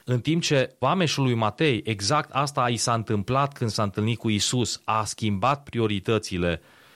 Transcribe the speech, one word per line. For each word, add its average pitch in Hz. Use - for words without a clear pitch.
În 123
timp 160
ce 135
vameșul 143
lui 123
Matei, 113
exact 113
asta 139
i 123
s-a 117
întâmplat 120
când 113
s-a 113
întâlnit 107
cu 120
Iisus, 110
a 110
schimbat 113
prioritățile 104